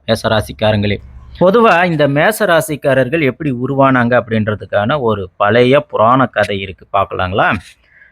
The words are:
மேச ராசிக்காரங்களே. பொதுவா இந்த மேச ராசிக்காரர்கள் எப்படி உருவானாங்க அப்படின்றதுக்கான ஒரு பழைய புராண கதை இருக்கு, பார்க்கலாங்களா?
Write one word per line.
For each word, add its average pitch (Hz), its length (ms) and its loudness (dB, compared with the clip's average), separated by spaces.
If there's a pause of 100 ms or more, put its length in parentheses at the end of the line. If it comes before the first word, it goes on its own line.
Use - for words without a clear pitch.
மேச 113 240 -2
ராசிக்காரங்களே. 107 680 -2 (400)
பொதுவா 202 360 4 (100)
இந்த 160 240 0
மேச 180 380 0
ராசிக்காரர்கள் 151 800 0
எப்படி 139 260 -4
உருவானாங்க 131 640 0
அப்படின்றதுக்கான 107 840 -2
ஒரு 107 240 -2 (140)
பழைய 123 420 2
புராண 127 460 2
கதை 104 360 -2
இருக்கு, 95 320 -14
பார்க்கலாங்களா? 98 540 -2 (640)